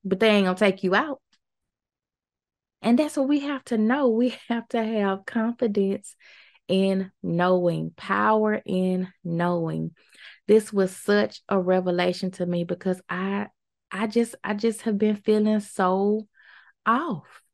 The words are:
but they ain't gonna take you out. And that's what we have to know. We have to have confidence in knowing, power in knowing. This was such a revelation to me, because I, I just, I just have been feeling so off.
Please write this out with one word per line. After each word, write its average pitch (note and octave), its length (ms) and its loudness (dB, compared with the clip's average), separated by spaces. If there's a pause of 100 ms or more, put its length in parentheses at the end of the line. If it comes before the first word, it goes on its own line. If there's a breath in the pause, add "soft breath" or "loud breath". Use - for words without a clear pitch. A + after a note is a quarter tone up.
but F#3+ 160 -2
they A3+ 100 6
ain't G3+ 160 4
gonna F#3 100 0
take G3 260 2
you F#3 120 0
out. C#4+ 260 -2 (1600)
And A#3+ 160 4
that's D4+ 180 0
what C#4 120 0
we C#4+ 120 2
have C#4+ 260 -8
to A#3 120 -2
know. B3 300 2
We A#3 260 2 (140)
have A#3 200 -4
to A#3 140 -2
have G3+ 440 -2
confidence G#3 880 -2 (500 loud breath)
in F#3+ 460 0 (100)
knowing, F3 760 0
power G#3+ 680 0
in F#3 440 -2 (140)
knowing. E3 680 -2 (580 loud breath)
This G#3+ 240 4
was F#3+ 240 0
such G#3 520 0
a G3 120 2
revelation F3+ 720 0
to F3+ 140 -4
me, F3 180 -2
because F3+ 440 -4
I, G3 400 -4 (420)
I G#3+ 160 -4
just, A#3 360 0
I G#3+ 120 -4
just G#3+ 280 -2
have G#3+ 140 -2
been G#3+ 200 2
feeling G#3+ 440 2
so G3+ 640 0 (600 soft breath)
off. A#3 560 -2 (120)